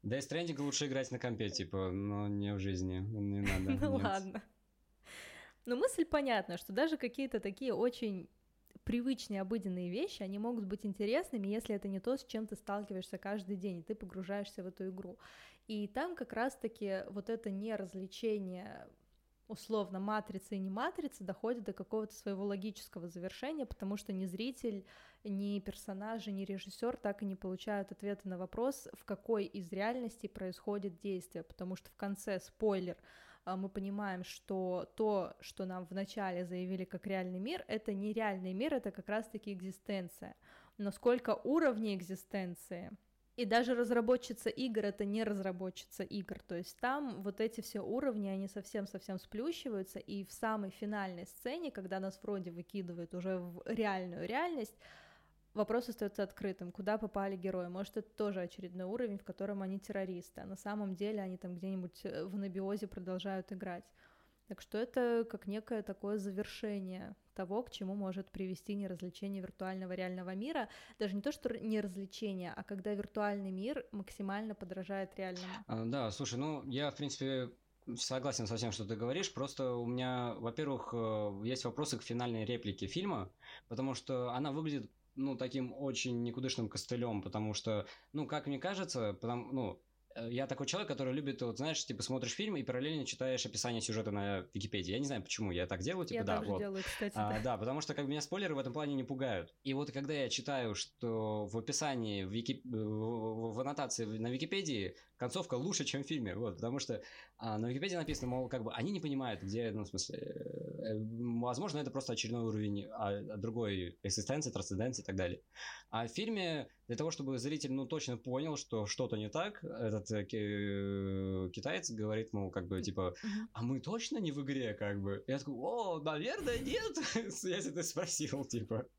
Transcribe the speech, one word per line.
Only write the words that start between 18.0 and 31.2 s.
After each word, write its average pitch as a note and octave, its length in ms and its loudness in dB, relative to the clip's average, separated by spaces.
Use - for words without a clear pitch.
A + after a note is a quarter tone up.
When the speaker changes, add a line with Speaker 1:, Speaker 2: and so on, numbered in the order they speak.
Speaker 2:
условно, G3+ 520 0
матрицы G#3 560 -2
и G3 40 0
не F#3+ 120 0
матрицы C#4+ 520 -2
доходит A3 420 0
до G3 80 -2
какого-то G#3+ 420 -2
своего G3+ 300 -2
логического G3 640 -2
завершения, G#3 600 -2
потому G3+ 300 -2
что - 160 -6
ни F#3+ 120 0
зритель, G3+ 600 -2
ни G3+ 360 0
персонажи, G3+ 720 -4
ни G3 140 -2
режиссёр G3 520 -2
так G3+ 240 0
и G#3 40 0
не F#3+ 100 0
получают G3 560 -2
ответа G3+ 360 -4
на F#3 120 -2
вопрос, A#3 540 0
в - 120 -18
какой G#3 400 2
из F3+ 260 -6
реальностей A3+ 560 0
происходит F#3+ 720 -2
действие, F#3 440 -2